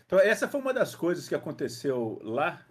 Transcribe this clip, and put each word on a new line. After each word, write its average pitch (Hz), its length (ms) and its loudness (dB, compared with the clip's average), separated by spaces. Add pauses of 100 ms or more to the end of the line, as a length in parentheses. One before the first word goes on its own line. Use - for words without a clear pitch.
Então, 185 140 4
essa 214 280 4
foi 285 120 -4
uma 262 140 -2
das 226 220 0
coisas 175 320 -2
que 160 80 -2
aconteceu 127 880 -4
lá, 135 480 -4